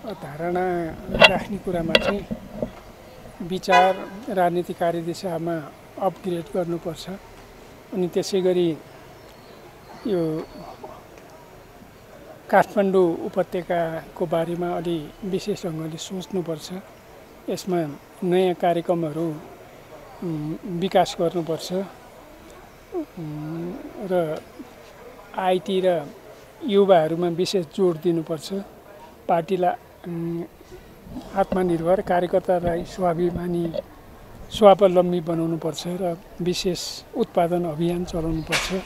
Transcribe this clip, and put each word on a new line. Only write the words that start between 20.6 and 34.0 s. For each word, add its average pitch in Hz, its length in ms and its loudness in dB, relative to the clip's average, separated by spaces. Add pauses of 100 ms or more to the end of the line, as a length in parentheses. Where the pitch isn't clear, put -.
विकास 180 540 2
गर्नुपर्छ। 165 540 -2 (1200)
उम्, 165 800 -8 (260)
र 175 420 -2 (960)
आइटी 185 480 2
र 165 200 2 (600)
युवाहरूमा 180 640 6
विशेष 175 380 0 (100)
जोड 180 260 4
दिनुपर्छ। 165 520 -2 (760)
पार्टीलाई, 175 440 2 (360)
उम्, 170 360 -4 (920)
आत्मनिर्भर, 185 680 2
कार्यकर्तालाई 180 840 2
स्वाभिमानी, 170 880 0 (800)